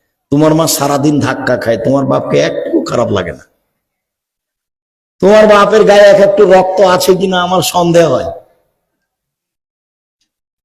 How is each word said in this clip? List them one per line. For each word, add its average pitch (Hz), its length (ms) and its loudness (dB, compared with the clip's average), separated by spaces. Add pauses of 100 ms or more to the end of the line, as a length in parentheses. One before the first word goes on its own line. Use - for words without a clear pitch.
(300)
তোমার 151 240 0
মা 160 120 -2
সারাদিন 143 540 -2
ধাক্কা 127 360 -4
খায়, 113 280 -4
তোমার 135 200 -2
বাপকে - 360 -2
একটু - 440 -4
খারাপ 117 260 -4
লাগে 90 220 -6
না। - 120 -20 (1800)
তোমার 214 260 4
বাপের 208 380 2
গায়ে 202 160 4
এক 202 280 4
একটু 202 160 2
রক্ত 185 360 2
আছে 185 340 2
কিনা 180 280 -2
আমার 175 200 -2
সন্দেহ 170 500 0
হয়। 123 120 -4 (2500)